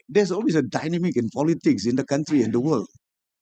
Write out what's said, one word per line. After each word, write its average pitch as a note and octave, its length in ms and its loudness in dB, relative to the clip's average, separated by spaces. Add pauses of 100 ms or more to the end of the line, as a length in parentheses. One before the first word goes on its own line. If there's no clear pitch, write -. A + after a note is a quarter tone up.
(100)
there's F#3+ 240 2
always G3 240 0
a C3+ 60 2
dynamic E3 500 -4
in A#2+ 160 -2
politics C3+ 560 0
in A#2+ 80 0
the C3 80 0
country C#3+ 400 0
and A2 80 0
the A#2 80 0
world. B2 320 -2 (520)